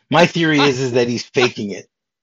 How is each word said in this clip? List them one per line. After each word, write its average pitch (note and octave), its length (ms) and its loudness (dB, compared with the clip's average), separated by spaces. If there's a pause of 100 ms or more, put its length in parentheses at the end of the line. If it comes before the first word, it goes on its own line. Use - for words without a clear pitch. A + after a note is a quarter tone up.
(100)
My D#3+ 160 6
theory D#3+ 340 0
is, C#3 200 0
is B2+ 140 -4
that A#2+ 160 0
he's A#2 140 -6
faking A#2+ 480 -2
it. F#2 160 -14 (360)